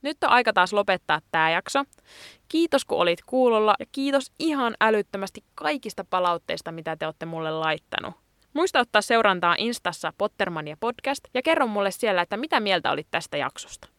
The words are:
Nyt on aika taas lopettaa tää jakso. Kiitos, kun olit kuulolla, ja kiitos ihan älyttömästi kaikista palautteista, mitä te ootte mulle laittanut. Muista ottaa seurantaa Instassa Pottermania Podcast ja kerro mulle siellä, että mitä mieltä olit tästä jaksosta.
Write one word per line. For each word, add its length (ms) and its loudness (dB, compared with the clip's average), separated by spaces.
Nyt 220 -6
on 60 4
aika 240 6
taas 200 4
lopettaa 460 2
tää 180 4
jakso. 340 0
Kiitos, 380 0
kun 120 -4
olit 280 2
kuulolla, 540 4
ja 120 -8
kiitos 480 -2
ihan 420 -2
älyttömästi 640 -2
kaikista 480 -6
palautteista, 680 -2
mitä 240 -8
te 100 -8
ootte 200 -8
mulle 260 -6
laittanut. 600 -4
Muista 260 2
ottaa 220 2
seurantaa 560 2
Instassa 600 -4
Pottermania 600 -4
Podcast 440 -4
ja 80 -2
kerro 260 2
mulle 240 0
siellä, 300 0
että 160 -4
mitä 220 0
mieltä 320 0
olit 200 -4
tästä 260 -4
jaksosta. 500 -8